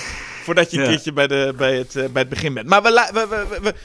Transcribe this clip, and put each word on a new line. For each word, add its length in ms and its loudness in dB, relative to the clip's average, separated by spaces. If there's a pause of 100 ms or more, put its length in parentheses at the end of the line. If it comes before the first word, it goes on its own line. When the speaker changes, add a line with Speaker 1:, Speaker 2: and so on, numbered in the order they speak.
(440)
Speaker 1:
Voordat 260 2
je 60 -6
een 80 2
Speaker 2:
Ja. 60 2
Speaker 1:
keertje 220 -2
bij 140 2
de, 300 0
bij 200 2
het, 200 -6
eh, 120 -2
bij 140 0
het 80 -2
begin 240 -4
bent. 140 -6
Maar 140 6
we 100 4
la-, 200 4
we, 160 0
we, 220 -4
we, 100 -8
we, 140 -2 (100)